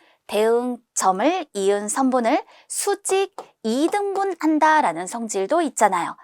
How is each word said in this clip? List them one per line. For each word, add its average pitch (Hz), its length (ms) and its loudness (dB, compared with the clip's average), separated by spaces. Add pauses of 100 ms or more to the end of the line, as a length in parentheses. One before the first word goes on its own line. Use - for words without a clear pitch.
(280)
대응점을 233 1300 0
이은 202 360 0
선분을 254 520 0 (280)
수직 392 640 -2 (280)
이 262 280 0
등분한다라는 311 1120 0
성질도 226 580 -2
있잖아요. 190 600 0